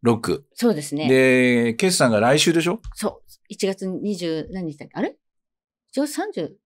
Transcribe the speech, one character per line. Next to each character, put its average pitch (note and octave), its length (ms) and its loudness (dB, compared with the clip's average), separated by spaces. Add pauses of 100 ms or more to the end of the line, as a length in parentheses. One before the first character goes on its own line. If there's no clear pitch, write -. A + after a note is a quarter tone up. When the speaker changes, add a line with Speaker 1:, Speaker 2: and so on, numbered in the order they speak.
Speaker 1:
六。 A2+ 520 0
Speaker 2:
そ A#3+ 140 0
う G#3+ 60 2
で D3 80 -6
す - 120 -8
ね。 D3+ 140 -2
Speaker 1:
で、 B2+ 680 4
決 F3 220 0
算 C3 160 4
が G#2+ 80 4
来 C3 180 4
週 F3 140 2
で D#3+ 100 2
し D#3+ 60 0
ょ？ G3 120 -4 (140)
Speaker 2:
そ - 340 -6
う。 - 40 -20 (160)
一 G3+ 180 -6
月 F#3+ 220 -6
二 F#3+ 280 -6
十、 E3 360 -6
何 F#3 140 -8
日 D3 120 -10
だ D3 80 -18
っ - 20 -20
け？ - 60 -20
あ F#3 80 -4
れ？ - 140 -4 (760)
一 - 100 -4
月 D4 140 -4
三 F#4+ 180 -6
十。 F#3 340 -8